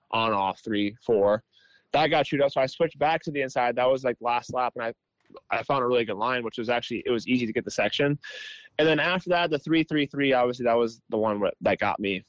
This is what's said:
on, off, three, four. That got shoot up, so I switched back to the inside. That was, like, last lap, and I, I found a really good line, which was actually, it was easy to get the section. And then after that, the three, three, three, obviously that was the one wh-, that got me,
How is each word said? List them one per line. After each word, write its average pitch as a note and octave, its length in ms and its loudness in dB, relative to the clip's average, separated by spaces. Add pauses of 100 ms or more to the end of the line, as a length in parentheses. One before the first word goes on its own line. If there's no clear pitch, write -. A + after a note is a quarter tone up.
(100)
on, A2+ 220 0
off, G2 320 -2
three, G#2 400 -2
four. G#2 380 4 (500)
That D3+ 160 2
got D3+ 180 2
shoot C#3 140 0
up, C#3 100 4
so C#3 120 0
I C3 40 4
switched - 320 -2
back D#3+ 260 0
to E3+ 60 -6
the C#3+ 120 -2
inside. B2 340 0
That B2+ 140 4
was, C3 140 0
like, B2 180 0
last A#2+ 320 -2
lap, B2 220 -2
and A#2+ 100 -6
I, A#2+ 80 -6 (560)
I A2 140 -2
found C3+ 200 0
a - 20 2
really A#2+ 200 2
good G#2 100 -6
line, B2 280 -2
which A2 120 -8
was A#2 140 -4
actually, A#2+ 340 -4
it - 60 -2
was A#2 180 -2
easy B2 160 0
to A2 80 -4
get A2+ 140 -6
the G2+ 40 -8
section. C#3+ 480 0 (600)
And D#3 100 4
then D3+ 120 2
after F3 300 -2
that, F3 200 2
the D3+ 80 0
three, D#3+ 260 2
three, D3+ 220 0
three, C#3 260 0
obviously B2 320 2
that A#2 140 4
was A#2 320 0
the A2+ 80 -2
one G#2+ 220 0
wh-, F#2+ 120 0 (100)
that G2+ 160 2
got G2+ 220 -2
me, G2 280 -2